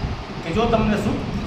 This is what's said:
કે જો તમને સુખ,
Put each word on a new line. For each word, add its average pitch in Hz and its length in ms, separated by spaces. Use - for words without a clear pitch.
કે 165 100
જો 226 120
તમને 214 320
સુખ, - 240